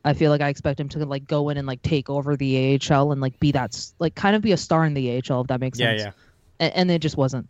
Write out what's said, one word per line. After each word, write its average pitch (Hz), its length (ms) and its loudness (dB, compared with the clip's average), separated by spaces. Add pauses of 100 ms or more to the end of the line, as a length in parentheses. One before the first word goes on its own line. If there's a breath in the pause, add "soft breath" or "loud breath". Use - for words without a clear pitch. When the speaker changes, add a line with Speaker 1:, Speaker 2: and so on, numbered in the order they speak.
Speaker 1:
I 147 80 2
feel 151 180 2
like 147 120 2
I 143 60 0
expect 143 320 -4
him 139 100 -6
to, 151 160 -6
like, 139 200 -8
go 147 220 0
in 147 80 -4
and, 139 100 -6
like, 131 160 -6
take 143 280 -2
over 143 260 -2
the 135 200 0
A 131 40 2 (140)
H 139 160 0
L 143 220 4
and, 135 100 -4
like, 131 180 -4
be 147 120 4
that 127 220 -2
s-, - 240 -14
like, 160 180 -2
kind 202 200 2
of 214 60 0
be 190 100 2
a 175 60 4
star 160 260 2
in 156 80 2
the 135 180 -2
A 120 40 -2
H 127 160 -4
L, 127 100 0
if 123 60 -2
that 127 140 -2
makes 127 180 -4
Speaker 2:
Yeah, 117 180 2
Speaker 1:
sense. 104 180 -6 (460 soft breath)
Speaker 2:
yeah. 165 60 2
Speaker 1:
A-, - 100 -4
and 180 140 2
it 170 80 4
just 156 180 -2
wasn't 135 340 -2